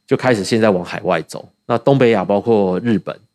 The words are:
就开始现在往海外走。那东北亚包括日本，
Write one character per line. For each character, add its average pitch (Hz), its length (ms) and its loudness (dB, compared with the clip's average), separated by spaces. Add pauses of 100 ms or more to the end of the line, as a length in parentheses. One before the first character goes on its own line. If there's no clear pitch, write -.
就 104 100 0
开 127 160 0
始 101 100 -2
现 110 160 0
在 110 120 4
往 90 120 -2
海 87 180 -10
外 85 200 -2
走。 - 260 -16 (200)
那 120 100 0
东 139 220 2
北 120 100 4
亚 98 160 2
包 101 160 0
括 98 380 0
日 117 180 0
本， - 180 -10 (180)